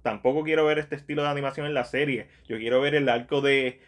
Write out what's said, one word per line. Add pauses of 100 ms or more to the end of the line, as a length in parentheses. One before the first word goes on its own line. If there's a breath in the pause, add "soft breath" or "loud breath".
Tampoco
quiero
ver
este
estilo
de
animación
en
la
serie. (180 soft breath)
Yo
quiero
ver
el
arco
de